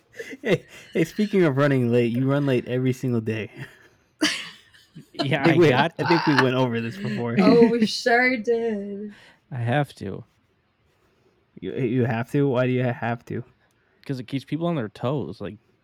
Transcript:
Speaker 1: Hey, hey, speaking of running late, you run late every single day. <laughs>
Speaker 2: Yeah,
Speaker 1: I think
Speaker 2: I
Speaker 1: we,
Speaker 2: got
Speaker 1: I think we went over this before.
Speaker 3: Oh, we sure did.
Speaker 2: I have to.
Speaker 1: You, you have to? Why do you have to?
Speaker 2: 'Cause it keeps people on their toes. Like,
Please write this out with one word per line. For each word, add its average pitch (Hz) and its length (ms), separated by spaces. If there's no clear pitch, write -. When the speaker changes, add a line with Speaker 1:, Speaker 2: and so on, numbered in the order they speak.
Speaker 1:
Hey, 208 220
hey, 175 120
speaking 202 400
of 135 120
running 135 340
late, 117 220
you 131 180
run 143 160
late 127 220
every 127 240
single 123 300
day. 110 340
<laughs> - 720
Speaker 2:
Yeah, 139 280
Speaker 1:
I - 20
think 160 120
Speaker 2:
I - 20
Speaker 1:
we, 165 120
Speaker 2:
got 139 280
Speaker 1:
I 151 60
think 165 220
we 151 80
went 127 100
over 127 260
this 117 180
before. 120 400
Speaker 3:
Oh, 233 300
we 226 180
sure 247 500
did. 208 800
Speaker 2:
I 135 60
have 123 380
to. 95 280
Speaker 1:
You, 92 140
you 123 300
have 117 280
to? 143 160
Why 127 180
do 127 60
you 127 100
have 117 440
to? 104 160
Speaker 2:
'Cause 127 160
it 113 80
keeps 135 160
people 160 220
on 175 80
their 110 160
toes. 120 500
Like, 104 160